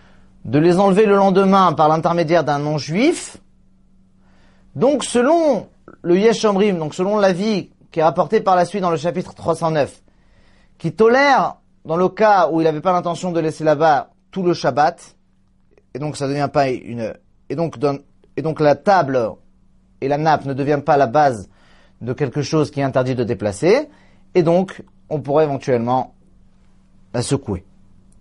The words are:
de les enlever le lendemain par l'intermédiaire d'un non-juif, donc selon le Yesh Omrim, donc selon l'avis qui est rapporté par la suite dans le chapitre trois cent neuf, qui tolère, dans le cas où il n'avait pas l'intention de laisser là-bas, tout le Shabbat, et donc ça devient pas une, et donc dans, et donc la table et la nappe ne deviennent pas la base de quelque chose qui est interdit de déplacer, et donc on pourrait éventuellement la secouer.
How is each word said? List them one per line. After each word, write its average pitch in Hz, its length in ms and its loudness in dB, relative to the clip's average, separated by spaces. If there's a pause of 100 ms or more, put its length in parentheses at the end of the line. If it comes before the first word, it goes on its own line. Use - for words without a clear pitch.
(460)
de 123 120 0
les 175 200 4
enlever 202 260 4
le 202 120 4
lendemain 196 580 4
par 151 140 2
l'intermédiaire 165 560 0
d'un 143 140 -2
non-juif, 156 800 -4 (1400)
donc 240 300 0
selon 262 640 0 (340)
le 175 160 2
Yesh 220 260 2
Omrim, 202 340 2
donc 151 160 -6
selon 202 240 0
l'avis 196 520 0 (200)
qui 160 100 -4
est - 20 2
rapporté 165 380 0
par 190 160 2
la 175 80 2
suite 196 160 -4
dans 180 100 -2
le 165 60 0
chapitre 170 380 -6
trois 170 200 -4
cent 165 160 -2
neuf, 147 320 -2 (760)
qui 160 140 -4
tolère, 240 640 2 (280)
dans 160 120 -4
le 180 120 2
cas 190 420 2
où 160 100 0
il 160 40 2
n'avait 151 160 0
pas 180 120 0
l'intention 175 400 -4
de 165 80 -2
laisser 156 240 -4
là-bas, 151 460 2 (200)
tout 190 120 -6
le 175 120 0
Shabbat, 151 600 -2 (800)
et 127 40 -12
donc 143 180 -8
ça 139 120 -4
devient 143 240 -2
pas 139 160 2
une, 117 460 -8 (340)
et - 80 -6
donc 160 220 -6
dans, 139 200 -2 (380)
et 143 60 -4
donc 156 180 -6
la 147 160 4
table 147 420 0 (800)
et 135 80 -4
la 143 100 -2
nappe 151 260 0
ne 135 100 -6
deviennent 143 300 -2
pas 151 120 2
la 139 100 4
base 123 420 0 (520)
de 117 120 -6
quelque 139 300 -4
chose 151 280 0
qui 135 100 -6
est 139 40 0
interdit 131 300 -2
de 120 100 -2
déplacer, 120 640 0 (460)
et 185 80 4
donc 175 400 0 (260)
on 156 120 -6
pourrait 143 240 0
éventuellement 127 680 -2 (1000)
la 123 100 -4
secouer. 104 420 -6 (560)